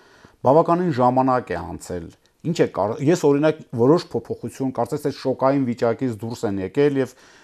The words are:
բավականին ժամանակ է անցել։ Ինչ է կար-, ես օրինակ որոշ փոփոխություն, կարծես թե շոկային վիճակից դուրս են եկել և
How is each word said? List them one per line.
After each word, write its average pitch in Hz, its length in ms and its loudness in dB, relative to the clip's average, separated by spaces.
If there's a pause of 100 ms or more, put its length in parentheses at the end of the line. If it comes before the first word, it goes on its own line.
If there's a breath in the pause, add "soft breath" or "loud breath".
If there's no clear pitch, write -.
(380 soft breath)
բավականին 165 580 2
ժամանակ 127 560 2
է 85 80 -6
անցել։ 85 480 -10 (360)
Ինչ 160 120 -4
է 143 140 2
կար-, 104 320 -2
ես 165 240 2
օրինակ 151 340 2 (120)
որոշ 131 360 2
փոփոխություն, 120 640 -8
կարծես 120 320 -6
թե 143 80 -2
շոկային 135 560 0
վիճակից 117 480 -2
դուրս 113 300 -10
են 98 180 -4
եկել 139 400 2
և 120 120 -8 (280 soft breath)